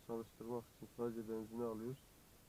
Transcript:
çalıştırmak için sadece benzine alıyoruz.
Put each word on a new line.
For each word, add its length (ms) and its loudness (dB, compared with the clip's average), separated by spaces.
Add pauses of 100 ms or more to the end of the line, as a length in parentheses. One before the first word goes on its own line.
çalıştırmak 560 0 (140)
için 200 -8
sadece 320 2
benzine 340 2
alıyoruz. 340 2 (520)